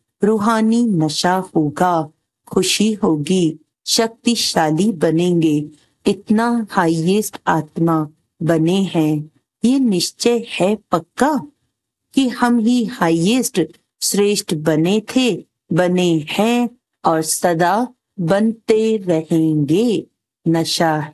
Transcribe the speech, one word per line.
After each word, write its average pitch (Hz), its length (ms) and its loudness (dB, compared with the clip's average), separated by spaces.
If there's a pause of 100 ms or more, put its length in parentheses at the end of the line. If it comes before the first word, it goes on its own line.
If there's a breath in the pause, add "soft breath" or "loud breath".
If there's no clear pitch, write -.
(240)
रूहानी 220 600 2
नशा 180 600 0 (120)
होगा, 160 540 0 (380)
खुशी 202 460 0
होगी, 165 680 0 (260)
शक्तिशाली 214 1080 0
बनेंगे। 160 760 0 (380 soft breath)
इतना 220 640 -2
हाईएस्ट 175 680 0 (100)
आत्मा 160 640 -2 (340)
बने 165 380 2
हैं, 156 500 -2 (340)
ये 262 140 2
निश्चय 233 680 0
है 202 300 -2 (140)
पक्का 247 560 -2 (680)
कि 269 140 2
हम 240 320 0
ही 233 260 2
हाईएस्ट 180 760 0 (400)
श्रेष्ठ 202 540 0
बने 160 460 0 (140)
थे, 247 300 0 (280)
बने 175 560 2
हैं 233 400 0 (360)
और 165 160 2
सदा 175 680 0 (320)
बनते 220 800 0
रहेंगे। 160 1080 0 (400)
नशा 160 640 0